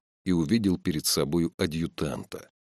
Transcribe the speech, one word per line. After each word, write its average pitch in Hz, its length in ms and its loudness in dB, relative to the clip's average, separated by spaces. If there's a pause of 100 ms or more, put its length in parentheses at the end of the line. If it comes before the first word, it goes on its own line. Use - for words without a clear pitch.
(260)
и 92 60 0
увидел 90 460 2
перед 76 280 -4
собою 80 520 0
адъютанта, 80 920 -4 (180)